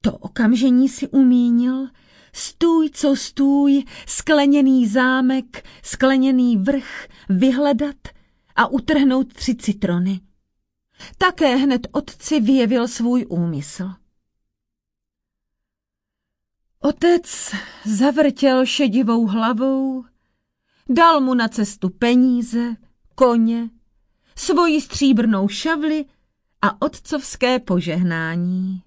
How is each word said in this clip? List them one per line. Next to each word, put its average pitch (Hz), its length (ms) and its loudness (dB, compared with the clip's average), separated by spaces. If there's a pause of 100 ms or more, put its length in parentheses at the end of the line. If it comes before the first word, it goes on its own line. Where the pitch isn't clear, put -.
To - 160 -2
okamžení 247 720 2
si - 180 -8
umínil, 247 800 2 (460)
stůj, 330 560 0
co 277 260 0
stůj, 277 680 2 (240)
skleněný 277 800 2
zámek, 262 760 0 (180)
skleněný 262 720 2
vrch, 269 500 -4 (220)
vyhledat 269 640 0 (600)
a - 120 2
utrhnout 269 680 0
tři 247 220 -4
citrony. 190 680 -4 (960)
Také 330 380 2
hned 262 360 0
otci - 480 -4
vyjevil 240 480 2
svůj 247 420 -2
úmysl. 170 600 -6 (3000)
Otec 339 760 0 (300)
zavrtěl 262 800 2
šedivou 233 600 0
hlavou, 254 800 -2 (840)
dal 320 320 4
mu 254 120 0
na 233 140 0
cestu 202 420 -4
peníze, 240 880 0 (400)
koně, 233 540 2 (680)
svoji 320 440 0
stříbrnou 220 680 0
šavli 311 580 -4 (560)
a - 200 -2
otcovské 262 800 -4
požehnání. 175 1300 -4